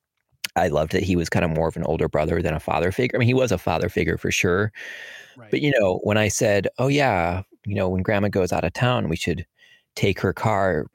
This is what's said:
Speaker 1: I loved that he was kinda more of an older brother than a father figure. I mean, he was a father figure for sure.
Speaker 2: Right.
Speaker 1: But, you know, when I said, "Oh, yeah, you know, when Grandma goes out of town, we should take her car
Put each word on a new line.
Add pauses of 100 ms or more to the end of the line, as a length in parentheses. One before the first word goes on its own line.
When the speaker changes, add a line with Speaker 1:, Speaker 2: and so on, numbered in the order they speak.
(560)
Speaker 1:
I
loved
that
he
was
kinda
more
of
an
older
brother
than
a
father
figure.
I
mean,
he
was
a
father
figure
for
sure. (640)
Speaker 2:
Right.
Speaker 1:
But,
you
know,
when
I
said, (120)
"Oh,
yeah, (220)
you
know,
when
Grandma
goes
out
of
town,
we
should (500)
take
her
car